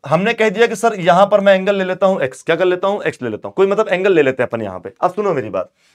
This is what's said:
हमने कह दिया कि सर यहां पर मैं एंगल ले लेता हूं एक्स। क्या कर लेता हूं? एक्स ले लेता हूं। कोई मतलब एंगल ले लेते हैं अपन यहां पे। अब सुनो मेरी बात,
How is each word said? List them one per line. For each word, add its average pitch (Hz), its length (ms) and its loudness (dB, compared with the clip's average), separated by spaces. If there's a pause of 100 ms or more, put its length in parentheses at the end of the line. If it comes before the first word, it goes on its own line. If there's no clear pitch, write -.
हमने 185 280 0
कह 220 160 0
दिया 220 160 2
कि 226 100 -4
सर 214 240 -2
यहां 180 260 4
पर 202 140 2
मैं 196 140 4
एंगल 190 200 0
ले 190 100 -2
लेता 185 220 0
हूं 190 160 0
एक्स। - 200 -4
क्या 165 140 0
कर 175 80 0
लेता 180 240 0
हूं? 202 140 -4
एक्स 147 200 -6
ले 120 60 -6
लेता 104 200 -8
हूं। 101 40 -14
कोई 190 140 2
मतलब 202 220 0
एंगल 185 240 0
ले 160 100 4
लेते 131 200 0
हैं 117 60 -2
अपन 113 140 -6
यहां 92 180 -10
पे। 98 200 -16
अब 180 140 -2
सुनो 202 200 -2
मेरी 123 140 -4
बात, 92 240 -6 (220)